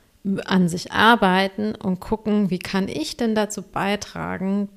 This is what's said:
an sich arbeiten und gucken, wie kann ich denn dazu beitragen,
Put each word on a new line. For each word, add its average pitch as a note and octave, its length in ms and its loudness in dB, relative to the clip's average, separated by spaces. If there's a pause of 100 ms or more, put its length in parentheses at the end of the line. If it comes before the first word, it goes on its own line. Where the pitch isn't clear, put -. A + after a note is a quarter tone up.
(460)
an F#3 220 4
sich E3 240 -6
arbeiten G#3 840 4
und F#3 240 -4
gucken, G#3 500 0
wie F3+ 100 -2
kann G3 280 -2
ich - 280 -6
denn A3+ 200 0
dazu G#3 260 -2
beitragen, G3 1160 -4